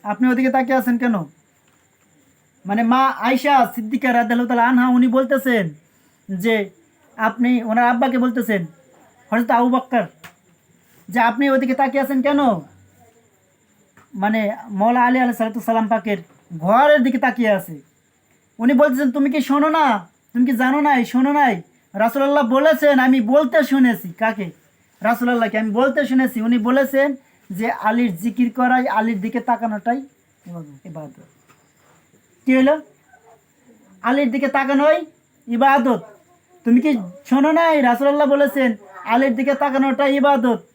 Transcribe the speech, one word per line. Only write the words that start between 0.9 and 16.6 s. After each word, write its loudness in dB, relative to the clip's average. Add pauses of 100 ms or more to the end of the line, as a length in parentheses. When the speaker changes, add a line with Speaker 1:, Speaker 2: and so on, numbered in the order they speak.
Speaker 1:
কেন?" 0 (1500)
মানে -2
মা 2
আয়েশা 0
সিদ্দিকা -4
রাদিয়াল্লাহু 0
তাআলা 2
আনহা 2
উনি 4
বলতেছেন 0 (600)
যে, -2 (480)
আপনি 0
ওনার 0
আব্বাকে 0
বলতেছেন, -2 (680)
হযরত -2
আবু 2
বকর, -2 (1040)
যে, -4
"আপনি 2
ওদিকে 0
তাকিয়ে 0
আছেন -2
কেন?" 0 (1800)
মানে -2 (140)
মাওলা 2
আলী 2
আলাইহিস 0
সালাতু -4
সালাম -2
পাকের -2 (400)
ঘরের 2